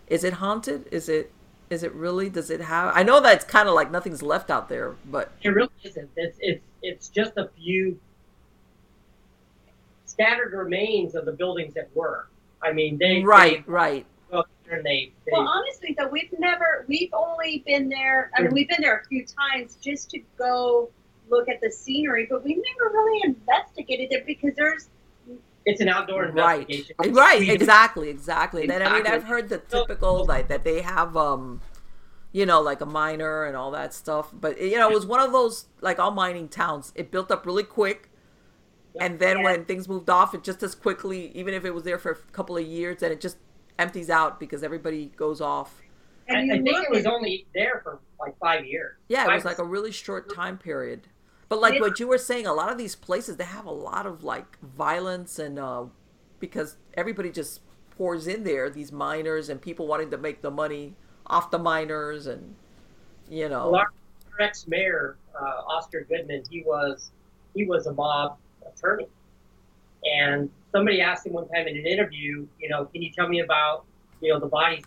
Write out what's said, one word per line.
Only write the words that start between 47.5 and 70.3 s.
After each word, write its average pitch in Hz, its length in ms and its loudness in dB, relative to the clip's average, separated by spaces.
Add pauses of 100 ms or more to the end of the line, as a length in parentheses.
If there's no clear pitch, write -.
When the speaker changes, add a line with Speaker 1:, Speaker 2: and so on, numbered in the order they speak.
Speaker 2:
there 226 300 -2
for, - 140 -12 (200)
like, 143 200 -10
five 160 260 0
years. - 320 -10 (120)
Speaker 1:
Yeah, 254 160 0
it - 20 2
Speaker 2:
Five 180 80 4
Speaker 1:
was, 180 100 -2
like, 175 140 -4
a 175 60 -4
really 202 280 -6
short 196 420 -10
time 185 220 -8
period. 135 520 -10 (420)
But 214 120 0
like 233 140 6
Speaker 3:
It 277 40 2
Speaker 1:
what 202 180 2
you 240 80 -4
were 254 120 4
saying, 240 280 -4
a 170 60 0
lot 165 180 0
of 247 60 -6
these 233 180 -10
places, 180 440 -6
they 180 60 -6
have 196 200 -14
a 190 60 -14
lot 151 340 -8
of, 165 180 -12
like, - 380 -8
violence 170 760 -6
and, 143 200 -8
uh, 127 280 -8 (540)
because 156 360 -8 (160)
everybody 180 380 -6
just - 320 -10 (340)
pours 175 300 -4
in 208 180 -6
there, 139 240 -2
these 143 240 -12
miners 151 560 -4
and 135 100 -8
people 165 280 -10
wanting 151 240 -2
to 143 80 -6
make 147 240 -8
the 147 80 -6
money 147 440 -6 (320)
off 170 240 0
the 170 80 -2
miners 156 680 -4
and, - 280 -12 (760)
you 156 180 -4
know. 131 220 -2
Speaker 2:
Well, 185 100 4
our, 202 120 0 (460)
our 208 80 2
ex-mayor, 170 720 -4 (180)
uh, 143 100 -10 (300)
Oscar 160 280 -8
Goodman, 147 480 -6
he 165 140 -12
was, 147 480 -2 (420)
he 202 100 -2
was 165 220 -2
a 147 80 -6
mob 147 420 -2 (300)
attorney. - 420 -2 (960)
And 143 460 0 (220)